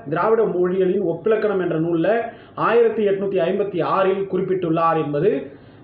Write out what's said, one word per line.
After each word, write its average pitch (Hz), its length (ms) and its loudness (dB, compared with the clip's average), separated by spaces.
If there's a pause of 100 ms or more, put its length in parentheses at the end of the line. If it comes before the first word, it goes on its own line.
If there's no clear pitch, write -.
திராவிட 208 360 2
மொழிகளின் 180 580 0
ஒப்பிலக்கணம் 196 580 0
என்ற 160 200 -2
நூல்ல 175 400 0 (340)
ஆயிரத்தி 220 540 2
எட்நூத்தி 196 340 0
ஐம்பத்தி 190 400 -2
ஆறில் 190 480 0
குறிப்பிட்டுள்ளார் 165 760 0
என்பது 151 460 0 (340)